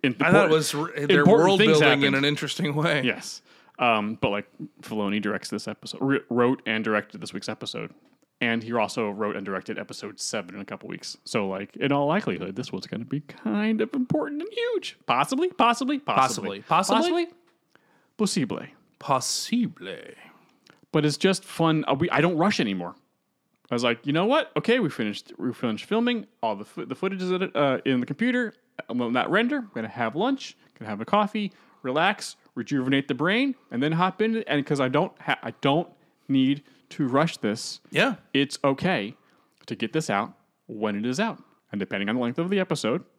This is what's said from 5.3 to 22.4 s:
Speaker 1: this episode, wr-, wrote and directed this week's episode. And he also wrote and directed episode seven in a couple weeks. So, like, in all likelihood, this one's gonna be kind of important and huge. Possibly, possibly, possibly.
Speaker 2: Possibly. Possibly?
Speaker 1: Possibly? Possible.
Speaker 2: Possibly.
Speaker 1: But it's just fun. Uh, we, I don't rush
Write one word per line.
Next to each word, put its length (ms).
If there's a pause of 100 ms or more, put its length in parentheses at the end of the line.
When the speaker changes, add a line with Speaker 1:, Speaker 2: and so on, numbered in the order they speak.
Speaker 1:
this 160
episode, 340
wr-, 160 (140)
wrote 340
and 180
directed 380
this 120
week's 160
episode. 420 (500)
And 220
he 100
also 380
wrote 260
and 80
directed 340
episode 400
seven 360
in 60
a 40
couple 240
weeks. 340
So, 240
like, 300
in 140
all 160
likelihood, 480
this 160
one's 160
gonna 180
be 160
kind 580
of 140
important 480
and 100
huge. 540
Possibly, 440
possibly, 500
possibly. 640
Speaker 2:
Possibly. 0
Possibly? 680 (880)
Speaker 1:
Possibly? 560 (240)
Possible. 720
Speaker 2:
Possibly. 460 (760)
Speaker 1:
But 140
it's 120
just 260
fun. 440
Uh, 80
we, 140
I 120
don't 160
rush 240